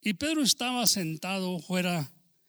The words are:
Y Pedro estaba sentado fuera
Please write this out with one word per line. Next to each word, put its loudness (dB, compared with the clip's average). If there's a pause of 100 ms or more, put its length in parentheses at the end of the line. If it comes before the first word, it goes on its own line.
Y 0
Pedro 2
estaba 2
sentado -2
fuera -2 (360)